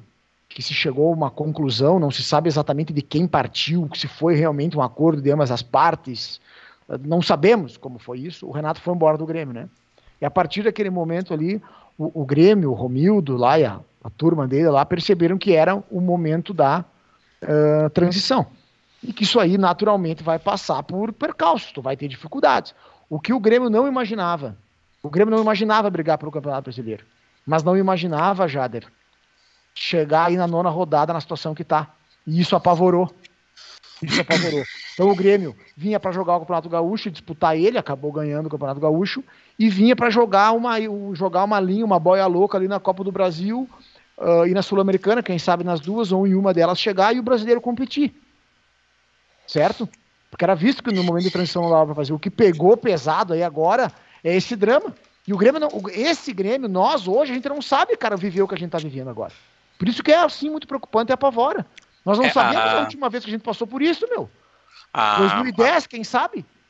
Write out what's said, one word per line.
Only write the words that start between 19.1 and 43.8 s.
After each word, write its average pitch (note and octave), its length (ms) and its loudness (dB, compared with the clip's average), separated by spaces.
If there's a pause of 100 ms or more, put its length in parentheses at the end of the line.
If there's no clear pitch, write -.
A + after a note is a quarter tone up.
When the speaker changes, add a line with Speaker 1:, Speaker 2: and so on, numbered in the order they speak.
Speaker 1:
que - 80 -6
isso A3 180 2
aí F3+ 160 4
naturalmente F3+ 680 0
vai D#3+ 160 -2
passar F3+ 440 -4
por G3+ 300 -6
percalços, D#4 600 -2
tu - 80 -14
vai C3+ 160 -6
ter C#3+ 100 -10
dificuldades. D3 680 -2 (340)
O D#3 100 -6
que A3 140 -4
o C4 80 -2
Grêmio A#3 300 2
não A3+ 160 2
imaginava, F#3 720 -4 (420)
o D3 80 -10
Grêmio G3+ 260 2
não A3 80 4
imaginava G#3+ 460 2
brigar D#3+ 300 0
pelo C#3+ 120 -10
Campeonato C#3 340 -6
Brasileiro, A#2 400 -10 (420)
mas D#3 160 0
não F3+ 160 2
imaginava, F#3 680 0
Jader, B2+ 400 -4 (880)
chegar D#3 520 0
aí F3 100 0
na F3+ 100 0
nona E3+ 220 0
rodada D#3+ 460 0
na D#3+ 60 -6
situação D#3 340 -8
que D#3+ 100 -10
tá. D3+ 300 -2 (320)
E D#3 160 -2
isso F3 120 0
apavorou. F3 560 2 (920)
Isso E3 180 -2
apavorou. D#3+ 420 0 (300)
Então F#3 160 2
o G3+ 60 4
Grêmio F#3 420 2 (180)
vinha G3+ 240 -2
pra F#3+ 140 -4
jogar F3 240 0
o E3+ 40 0
Campeonato E3 280 -4
Gaúcho E3+ 400 -2
e - 20 -10
disputar D#3+ 460 -2
ele, G#3 220 2
acabou C#3+ 340 -6
ganhando D3+ 340 -4
o D#3 40 -10
Campeonato C#3 300 -6
Gaúcho, E3 440 0 (340)
e A3 120 4
vinha A3 260 4
pra A#3+ 140 2
jogar G#3+ 420 4
uma, A#3 280 -2
o, G3+ 340 -6
jogar F3+ 300 0
uma G#3 140 2
linha, G3 280 0
uma F#3+ 120 2
boia F#3 280 4
louca F#3+ 320 2
ali F#3+ 100 -2
na G3+ 100 -2
Copa F#3+ 240 -2
do F#3+ 100 -6
Brasil, F#3+ 540 -2 (520)